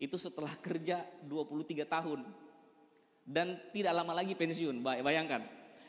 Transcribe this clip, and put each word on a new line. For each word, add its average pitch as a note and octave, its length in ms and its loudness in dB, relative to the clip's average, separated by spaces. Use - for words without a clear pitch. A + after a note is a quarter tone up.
itu C#3 160 -2
setelah D#3 480 -4
kerja F3 400 0
dua D3 160 0
puluh D3 160 -2
tiga D3+ 240 -2
tahun. D#3 400 0
Dan E3+ 320 2
tidak F#3+ 240 2
lama E3+ 240 2
lagi F#3+ 160 2
pensiun," E3 480 2
bay-, C3 240 2
bayangkan. D3 560 2